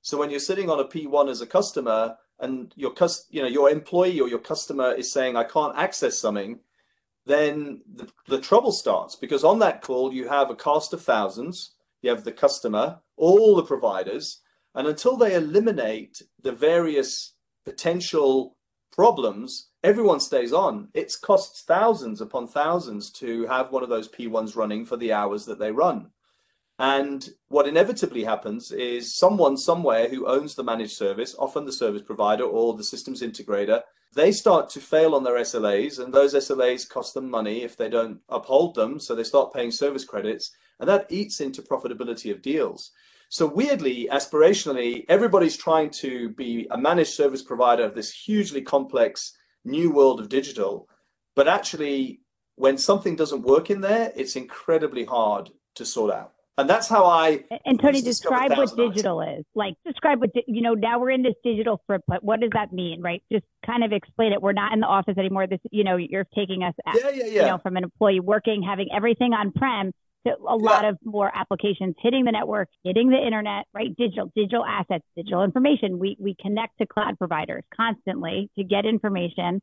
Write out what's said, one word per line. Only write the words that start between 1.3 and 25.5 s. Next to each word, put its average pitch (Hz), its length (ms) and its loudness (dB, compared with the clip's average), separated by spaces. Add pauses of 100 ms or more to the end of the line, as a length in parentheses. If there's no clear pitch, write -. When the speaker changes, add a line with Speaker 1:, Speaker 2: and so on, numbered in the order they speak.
Speaker 1:
a 117 60 -10
customer 117 720 0 (220)
and 127 360 -8
your 135 160 -6
cus-, - 400 -2
you 151 100 -4
know, 131 60 -2
your 139 240 4
employee 175 480 0
or 123 100 2
your 117 80 -4
customer 139 540 -2
is 120 200 -6
saying, 127 240 -2
"I 117 100 2
can't 147 300 -2
access 139 440 -2
something," 104 400 -4 (680)
then 147 560 -2 (120)
the, - 160 -18 (180)
the 135 120 0
trouble 233 320 4
starts, - 460 -2
because 139 260 -4
on 196 160 6
that 190 220 2
call, 131 320 -2
you 127 160 -8
have 139 200 2
a 113 60 -8
cast 151 380 -2
of - 80 -10
thousands, 117 680 -4 (300)
you 123 80 0
have 110 140 -2
the 117 80 -8
customer, 127 680 0 (180)
all 202 360 8
the 170 100 4
providers, 107 760 -4 (360)
and 135 120 -2
until 226 300 0
they 214 160 4
eliminate 156 880 0 (200)
the 127 120 -4
various 151 800 0 (320)
potential 147 920 0 (360)
problems, 131 800 2 (140)
everyone 202 360 4
stays 123 340 0
on. 139 400 0
It - 280 -4
costs - 400 0
thousands 170 600 0
upon 120 260 -8
thousands 147 640 -4
to 117 360 -6
have 131 240 -2
one 131 120 -2
of 120 60 -8
those 110 180 -2
P 117 200 -12
ones 110 280 -4
running 110 300 -4
for 120 120 -6
the 117 160 -2
hours 104 320 -2
that 104 140 -10